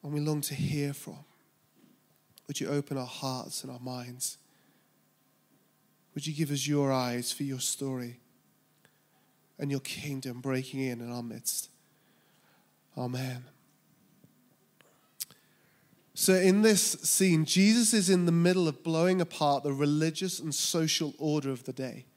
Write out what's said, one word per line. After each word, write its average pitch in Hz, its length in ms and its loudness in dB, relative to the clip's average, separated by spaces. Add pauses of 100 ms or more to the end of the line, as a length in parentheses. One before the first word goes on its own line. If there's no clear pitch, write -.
and 143 100 -10
we 151 80 -2
long 151 220 0
to 139 140 -6
hear 143 360 -2
from. 147 320 -14 (1200)
Would 147 120 -8
you - 80 -4
open 143 300 -4
our 127 80 -6
hearts 127 580 -8
and 131 80 -12
our 123 80 -14
minds? 123 600 -10 (1800)
Would 147 100 -8
you 156 80 -6
give 147 160 -2
us 139 160 -2
your 143 260 2
eyes 123 400 -2
for - 120 -6
your 135 160 -6
story 127 600 -6 (1400)
and 143 120 -4
your 139 80 -2
kingdom 131 600 -8
breaking 131 400 -4
in 123 180 -4
in 120 120 -10
our 120 120 -8
midst? - 460 -8 (1300)
Amen. 127 480 -6 (2750)
So - 200 4
in 190 300 6
this 214 180 6 (220)
scene, 165 420 4
Jesus 214 480 6
is 196 160 4
in 180 160 6
the 170 60 4
middle 175 360 4
of 143 160 -4
blowing 170 380 2
apart 143 420 0
the 143 100 0
religious 156 680 0
and 160 140 -6
social 160 680 0
order 147 320 0
of 123 140 -8
the 127 80 -10
day. 123 320 -10 (120)